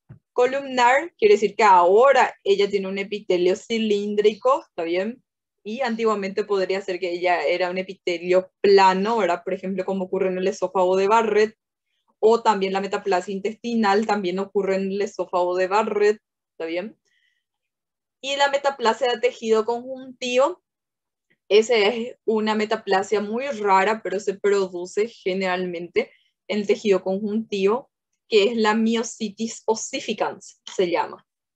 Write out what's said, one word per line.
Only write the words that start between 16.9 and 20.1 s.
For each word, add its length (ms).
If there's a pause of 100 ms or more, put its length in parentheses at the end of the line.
Y 160
la 140
metaplasia 600
de 80
tejido 440
conjuntivo, 960 (840)